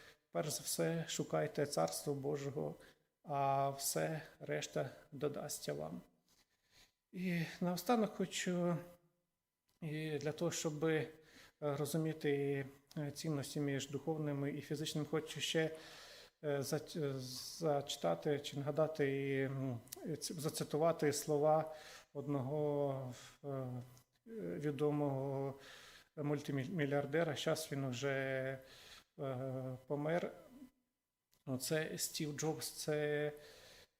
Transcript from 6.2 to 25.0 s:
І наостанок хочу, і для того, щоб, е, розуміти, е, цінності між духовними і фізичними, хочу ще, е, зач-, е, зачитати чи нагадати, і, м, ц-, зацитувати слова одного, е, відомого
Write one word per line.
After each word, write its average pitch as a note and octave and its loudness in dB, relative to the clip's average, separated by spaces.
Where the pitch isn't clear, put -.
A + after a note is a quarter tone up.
І F3+ 0
наостанок F#3+ 2
хочу, F3 2
і D#3 -2
для D3 0
того, E3 0
щоб, D3+ 0
е, D#3 4
розуміти, C#3+ 2
е, D3 -2
цінності D3 -2
між C#3 0
духовними C#3+ 0
і D3 -4
фізичними, D3+ -2
хочу D#3 -2
ще, D#3+ 2
е, C#3+ 2
зач-, D3+ -2
е, C#3 0
зачитати D3+ 2
чи - -6
нагадати, C#3 2
і, C3+ 4
м, C3 0
ц-, - -4
зацитувати D#3 2
слова D3+ 4
одного, C#3+ 0
е, C3+ -2
відомого C#3 2